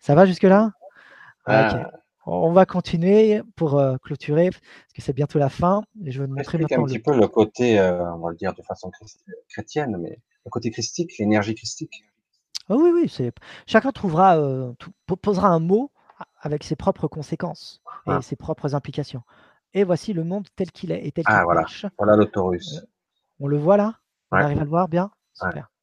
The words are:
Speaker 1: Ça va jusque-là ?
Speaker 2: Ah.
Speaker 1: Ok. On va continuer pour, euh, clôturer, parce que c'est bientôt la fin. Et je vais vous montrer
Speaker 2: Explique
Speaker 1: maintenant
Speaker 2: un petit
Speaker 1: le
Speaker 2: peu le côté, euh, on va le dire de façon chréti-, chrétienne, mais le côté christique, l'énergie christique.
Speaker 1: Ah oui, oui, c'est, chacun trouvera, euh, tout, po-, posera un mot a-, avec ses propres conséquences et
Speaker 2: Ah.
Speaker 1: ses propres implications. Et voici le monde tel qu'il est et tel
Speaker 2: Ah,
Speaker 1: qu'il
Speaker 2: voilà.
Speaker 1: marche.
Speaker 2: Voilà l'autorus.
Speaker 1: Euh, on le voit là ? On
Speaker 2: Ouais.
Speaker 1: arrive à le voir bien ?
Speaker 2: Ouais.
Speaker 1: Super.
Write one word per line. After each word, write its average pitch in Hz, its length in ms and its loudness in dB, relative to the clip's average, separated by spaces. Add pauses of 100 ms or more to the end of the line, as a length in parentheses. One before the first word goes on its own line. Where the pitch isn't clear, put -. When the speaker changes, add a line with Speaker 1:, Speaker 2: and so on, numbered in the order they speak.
Speaker 1:
Ça - 140 2
va 180 120 8
jusque-là ? 196 460 4 (720)
Speaker 2:
Ah. 107 400 2
Speaker 1:
Ok. - 60 -16 (380)
On 170 220 0
va 185 140 8
continuer 202 760 2 (160)
pour, 143 220 0
euh, 135 180 2
clôturer, 151 540 -2
parce - 440 -20
que - 60 -16
c'est 135 140 -6
bientôt 143 240 -2
la 139 100 2
fin. 185 340 0 (220)
Et 135 80 -10
je 131 80 -8
vais 139 60 -6
vous 135 80 -8
montrer 139 240 -6
Speaker 2:
Explique 156 140 -2
Speaker 1:
maintenant 131 120 2
Speaker 2:
un - 20 -4
petit 127 120 -4
Speaker 1:
le 110 40 -10
Speaker 2:
peu 147 160 2
le 104 80 6
côté, 113 520 2
euh, 87 360 0
on 85 40 -12
va 85 120 -6
le 82 60 -12
dire 92 160 -6
de - 100 -14
façon - 280 -12
chréti-, - 280 -20 (300)
chrétienne, 117 500 -6
mais - 220 -10 (240)
le 117 60 -16
côté 117 200 -6
christique, - 460 -8
l'énergie 107 380 0
christique. - 500 -14 (640)
Speaker 1:
Ah 202 80 0
oui, 339 160 6
oui, 339 160 2
c'est, 123 240 -4 (340)
chacun 233 260 2
trouvera, 180 440 4
euh, 131 420 -4
tout, - 120 -20 (160)
po-, 185 100 -4
posera 196 320 0
un 170 100 4
mot 196 320 0 (280)
a-, - 80 -18 (160)
avec 147 220 -6
ses 151 120 -6
propres - 320 -4
conséquences - 720 -10 (260)
et - 40 -6
Speaker 2:
Ah. - 100 -2
Speaker 1:
ses 131 160 -10
propres 151 380 -8
implications. 139 480 -8 (500)
Et 196 120 0
voici 180 280 -2
le 165 120 -4
monde 185 300 -8
tel 185 160 -6
qu'il 170 220 -10
est 196 140 -8
et - 60 -8
tel 170 140 -4
Speaker 2:
Ah, 107 100 4
Speaker 1:
qu'il 92 80 4
Speaker 2:
voilà. 85 180 2
Speaker 1:
marche. - 240 -8 (100)
Speaker 2:
Voilà 104 200 4
l'autorus. 92 580 0
Speaker 1:
Euh, 180 120 -16 (540)
on 143 60 -6
le 143 100 0
voit 175 220 4
là ? 214 220 -2 (320)
On 95 40 0
Speaker 2:
Ouais. 98 60 4
Speaker 1:
arrive 147 180 0
à 151 40 -2
le 147 60 -8
voir 170 180 0
bien ? 175 220 -2 (300)
Speaker 2:
Ouais. 92 80 -4
Speaker 1:
Super. 131 220 -10 (120)